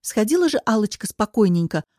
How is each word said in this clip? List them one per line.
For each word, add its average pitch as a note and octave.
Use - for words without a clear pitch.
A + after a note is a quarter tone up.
Сходила D4+
же C#4+
Аллочка G#3+
спокойненько, F3